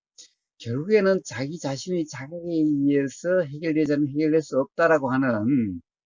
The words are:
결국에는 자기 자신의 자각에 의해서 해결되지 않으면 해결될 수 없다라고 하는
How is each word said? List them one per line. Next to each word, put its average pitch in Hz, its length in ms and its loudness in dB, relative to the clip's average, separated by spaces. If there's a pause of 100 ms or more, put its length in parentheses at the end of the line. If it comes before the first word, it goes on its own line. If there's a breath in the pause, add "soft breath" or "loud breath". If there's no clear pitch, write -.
(600 loud breath)
결국에는 190 680 2
자기 139 340 -8
자신의 156 480 -4
자각에 143 380 -12
의해서 151 1000 2
해결되지 151 500 0
않으면 147 180 0
해결될 156 300 2
수 135 180 -2
없다라고 143 520 2
하는 117 680 0 (240)